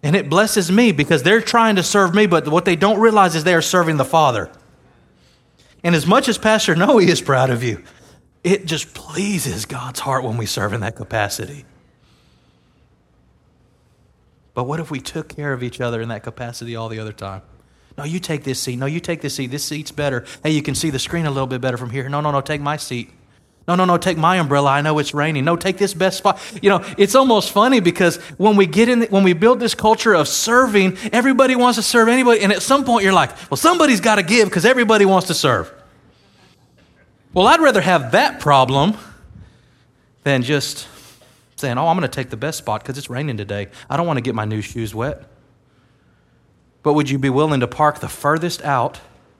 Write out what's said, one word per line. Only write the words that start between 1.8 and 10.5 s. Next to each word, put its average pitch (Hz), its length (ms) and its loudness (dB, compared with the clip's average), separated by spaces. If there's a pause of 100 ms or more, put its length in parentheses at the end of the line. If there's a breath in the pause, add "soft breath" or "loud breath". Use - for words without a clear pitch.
serve 190 300 2
me, 214 120 4
but 160 240 0
what 175 160 2
they 190 100 2
don't 196 240 2
realize 214 360 4
is 156 100 -2
they 180 100 4
are 165 60 2
serving 160 340 0
the 135 80 0
Father. 127 480 0 (1300 soft breath)
And 170 140 2
as 147 100 0
much 226 220 4
as 226 100 0
Pastor 214 380 0
Noe 214 240 4
is 175 220 2
proud 131 300 0
of 120 120 -4
you, 113 200 -6 (600 soft breath)
it 185 220 -2
just 160 300 -8
pleases 156 680 -6
God's 127 340 -12
heart 131 240 -4
when 117 120 -4
we 113 120 -6
serve 101 260 -4